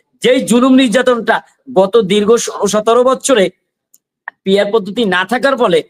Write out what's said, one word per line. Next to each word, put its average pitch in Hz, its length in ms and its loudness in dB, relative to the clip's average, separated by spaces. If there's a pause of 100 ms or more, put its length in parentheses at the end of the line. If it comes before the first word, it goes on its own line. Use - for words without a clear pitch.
(220)
যেই 254 200 2
জুলুম 240 340 2
নির্যাতনটা 247 600 0 (380)
গত 190 280 2
দীর্ঘ 202 340 0
স-, 202 320 -4
সতেরো 214 360 0
বছরে 254 420 0 (1000)
পিআর 196 280 0
পদ্ধতি 208 340 -4
না 180 200 0
থাকার 254 320 -2
ফলে 196 220 0 (100)